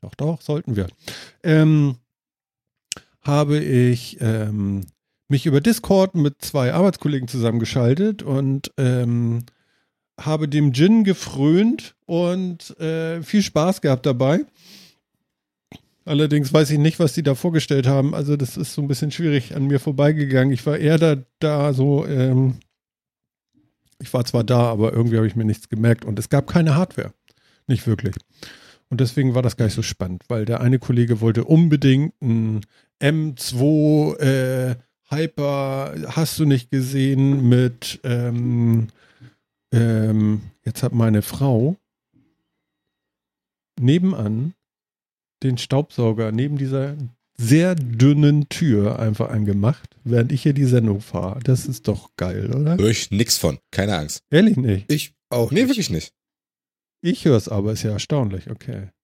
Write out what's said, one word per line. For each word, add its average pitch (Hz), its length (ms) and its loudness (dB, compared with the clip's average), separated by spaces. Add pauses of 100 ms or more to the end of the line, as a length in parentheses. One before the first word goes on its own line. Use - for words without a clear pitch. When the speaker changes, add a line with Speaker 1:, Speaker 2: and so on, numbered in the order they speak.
Speaker 1:
Doch, - 120 -16
doch, 156 280 -4
sollten 139 340 -4
wir. 95 120 -2 (540)
Ähm, 156 540 4 (1300)
habe 147 360 2
ich, 123 640 0
ähm, 107 640 -2 (460)
mich 139 180 0
über 143 160 2
Discord 190 520 2
mit 147 280 0
zwei 127 320 -2
Arbeitskollegen 156 540 0
zusammengeschaltet 123 960 0
und, 135 540 -2
ähm, 120 720 -2 (760)
habe 156 280 -4
dem 147 240 2
Gin 196 320 4
gefrönt 185 880 0 (120)
und, 175 760 -4
äh, 160 420 -6
viel 208 200 0
Spaß 180 400 0
gehabt 131 220 0
dabei. 135 360 2 (1600)
Allerdings 147 480 0
weiß 156 180 4
ich 151 80 0
nicht, 156 200 2
was 160 140 2
die 170 100 -4
da 139 140 0
vorgestellt 151 500 0
haben. 139 300 2
Also 147 200 -2
das 135 200 -4
ist - 180 -8
so 151 80 -4
ein 139 60 -4
bisschen 143 240 -4
schwierig 147 420 -2
an 139 140 -2
mir 139 100 2
vorbeigegangen. 139 760 2
Ich 123 140 -4
war 151 120 -2
eher 156 200 2
da, 156 180 2 (220)
da 147 340 0
so, 139 340 2
ähm, 131 500 2 (1400)
ich - 120 -16
war 123 120 0
zwar 120 180 -2
da, 120 200 2
aber 113 300 0
irgendwie 113 260 2
habe 110 100 2
ich 107 80 -4
mir 113 80 -2
nichts 107 240 -2
gemerkt 113 360 0
und 107 140 -6
es 110 120 -6
gab 139 180 0
keine 160 260 2
Hardware. 170 380 -4 (560)
Nicht 127 180 0
wirklich. 98 300 -2 (720)
Und 120 120 -4
deswegen 131 360 0
war 127 60 0
das 120 140 -2
gar 117 100 0
nicht 98 80 -2
so 110 80 -4
spannend, 90 460 -8
weil 110 180 -4
der 117 160 -2
eine 123 180 4
Kollege 120 400 0
wollte 113 240 2
unbedingt 147 760 4
ein 113 400 -2 (360)
M 156 380 0
zwei, 151 840 2
äh, 131 560 0 (360)
Hyper, 143 840 -4 (140)
hast 160 320 -2
du 160 40 2
nicht 135 260 2
gesehen, 135 800 0
mit, 123 540 0
ähm, 120 840 0 (840)
ähm, 110 720 2 (220)
jetzt - 180 -8
hat 120 100 -2
meine 113 300 2
Frau 135 540 0 (2000)
nebenan 139 720 0 (880)
den 127 160 -2
Staubsauger 117 720 -2
neben 139 260 -2
dieser 135 380 -4 (400)
sehr 160 400 2
dünnen 143 720 4
Tür 113 500 0
einfach 110 320 -2
angemacht, 104 580 -2 (140)
während 120 300 0
ich 139 100 -2
hier 147 120 2
die 139 100 2
Sendung 113 360 2
fahre. 92 440 -8
Das 127 220 2
ist 131 200 -8
doch 95 300 -4
geil, 101 360 -4
oder? 151 240 0
Speaker 2:
Hör 104 120 2
ich - 240 -2
nix 104 260 0
von. 73 200 -2 (120)
Keine 98 260 -2
Angst. 76 340 -8
Speaker 1:
Ehrlich 196 260 4
nicht? 104 340 -2
Speaker 3:
Ich 151 220 -4 (180)
auch 120 220 0
Speaker 2:
Nee, 180 80 2
Speaker 3:
nicht. 254 100 2
Speaker 2:
wirklich 220 200 -2
nicht. 80 220 -6 (880)
Speaker 1:
Ich - 240 -4
hör's 123 240 4
aber, 104 240 -2
ist 110 120 -8
ja 110 80 -2
erstaunlich, 104 580 -4
okay. 104 380 -12 (160)